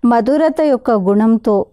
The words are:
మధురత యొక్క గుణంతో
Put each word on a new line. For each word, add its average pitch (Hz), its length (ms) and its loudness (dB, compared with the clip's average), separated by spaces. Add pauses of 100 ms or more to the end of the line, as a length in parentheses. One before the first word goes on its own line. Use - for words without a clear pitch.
మధురత 262 560 0
యొక్క 277 300 -2
గుణంతో 214 840 0